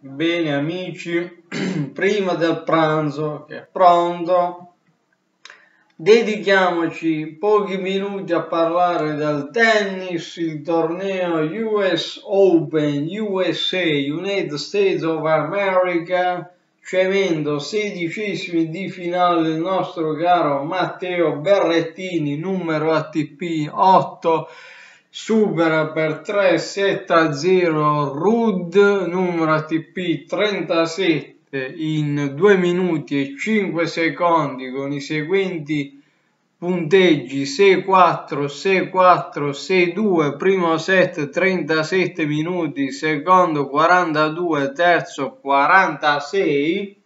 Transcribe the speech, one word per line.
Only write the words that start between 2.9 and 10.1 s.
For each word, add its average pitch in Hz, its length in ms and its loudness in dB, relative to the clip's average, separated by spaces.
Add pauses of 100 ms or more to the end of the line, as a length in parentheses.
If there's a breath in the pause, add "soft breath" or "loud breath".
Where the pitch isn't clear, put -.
che 127 120 -14
è - 120 -18
pronto, 175 1000 2 (1200 loud breath)
dedichiamoci 175 1400 2
pochi 202 380 2
minuti 190 560 -4
a 170 100 0
parlare 165 720 0
del 147 380 -4
tennis, 190 840 -2